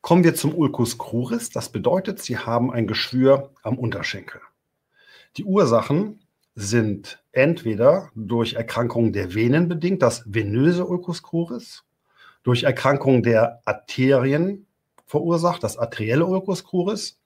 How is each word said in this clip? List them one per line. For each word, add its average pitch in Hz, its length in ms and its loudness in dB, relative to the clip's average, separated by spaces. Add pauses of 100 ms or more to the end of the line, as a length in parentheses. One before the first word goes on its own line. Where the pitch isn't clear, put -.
Kommen 170 220 4
wir 165 120 6
zum 156 200 -2
Ulcus 135 420 0
cruris. 131 520 -6
Das - 200 -8
bedeutet, 185 520 -2
Sie 123 160 -8
haben 120 340 -2
ein 113 160 -2
Geschwür 131 640 2 (120)
am 113 140 -4
Unterschenkel. 101 600 -8 (1000)
Die - 60 -8
Ursachen 185 760 2 (340)
sind 107 680 -2 (100)
entweder 139 840 2
durch 113 380 -2
Erkrankungen 117 580 -2
der 90 220 -4
Venen 123 340 2
bedingt, 175 340 -2
das 120 240 2
venöse 113 600 0
Ulcus 175 380 -6
cruris, - 600 -8 (600)
durch 123 200 2
Erkrankungen 135 600 2
der 110 420 2
Arterien 135 1000 0 (400)
verursacht, 170 560 -2
das 110 140 -6
arterielle 117 480 0
Ulcus 185 380 -4
cruris 190 640 -4